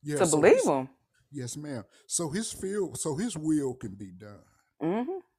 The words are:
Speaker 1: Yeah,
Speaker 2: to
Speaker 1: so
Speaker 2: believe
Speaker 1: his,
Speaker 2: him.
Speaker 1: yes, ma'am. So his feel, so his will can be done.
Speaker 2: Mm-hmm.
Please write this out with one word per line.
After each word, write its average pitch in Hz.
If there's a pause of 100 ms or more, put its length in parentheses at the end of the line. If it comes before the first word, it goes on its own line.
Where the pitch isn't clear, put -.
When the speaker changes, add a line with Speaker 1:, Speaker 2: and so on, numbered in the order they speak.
Speaker 1:
Yeah, 147
Speaker 2:
to 185
Speaker 1:
so 156
Speaker 2:
believe 196
Speaker 1:
his, 508
Speaker 2:
him. 135 (420)
Speaker 1:
yes, 135
ma'am. 143 (240)
So 170
his 202
feel, 190
so 151
his 214
will 151
can 95
be 98
done. 95 (400)
Speaker 2:
Mm-hmm. 247 (180)